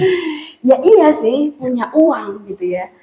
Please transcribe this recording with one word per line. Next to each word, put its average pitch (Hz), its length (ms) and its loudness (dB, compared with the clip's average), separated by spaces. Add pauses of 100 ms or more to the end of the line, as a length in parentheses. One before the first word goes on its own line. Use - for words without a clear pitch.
(600)
Ya 262 180 2
iya 349 340 4
sih, 262 400 -2
punya 254 400 -6
uang 214 540 0
gitu 180 240 -10
ya. 180 220 -8 (120)